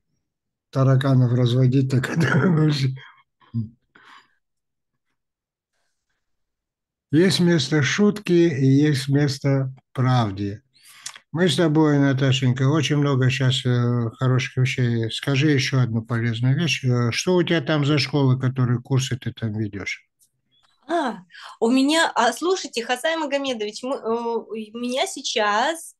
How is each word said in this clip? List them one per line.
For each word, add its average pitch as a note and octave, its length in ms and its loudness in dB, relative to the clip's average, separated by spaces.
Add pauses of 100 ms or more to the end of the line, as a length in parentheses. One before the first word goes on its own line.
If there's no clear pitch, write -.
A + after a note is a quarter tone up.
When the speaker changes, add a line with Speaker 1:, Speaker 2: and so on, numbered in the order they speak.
(720)
Speaker 1:
тараканов C3 640 4
разводить, B2+ 580 2
так B2+ 200 0
<laughs> - 80 -2
это D3+ 180 2 (140)
вообще. D3 440 2 (4000)
Есть E3+ 300 2
место D#3 420 2
шутки G3+ 500 0
и E3+ 340 2
есть C#3 420 2
место C3+ 640 0 (200)
правде. G#2 680 -2 (720)
Мы F3 160 0
с C3 80 0
тобой, D#3 420 4
Наташенька, C3 720 2
очень D3+ 280 0
много C#3 340 2
щас, C3 360 -2
э, A#2+ 520 0
хороших B2+ 380 0
вещей. A#2 540 -2
Скажи C#3 400 0
еще C3 300 0
одну A2+ 220 0
полезную A#2 540 -2
вещь. D#3+ 280 -2
Э, A#2+ 260 0
что F#3 260 -2
у F3 60 4
тебя E3+ 180 0
там D3 240 0
за D3 140 2
школа, C3 380 0
которые B2+ 440 -2
курсы C3 360 -2
ты - 160 -10
там A2 260 -8
ведешь? G2+ 500 -8 (800)
Speaker 2:
А, D4 320 -4 (420)
у A#3 100 2
меня, C#4+ 440 2
а, A#3 180 2
слушайте, E4 520 -4
Хасан C#4+ 360 -4
Магомедович, C4 600 -6
мы, C4 140 -6
э, - 40 -12
у A3+ 800 -8
меня B3 280 -4
сейчас C4 920 -4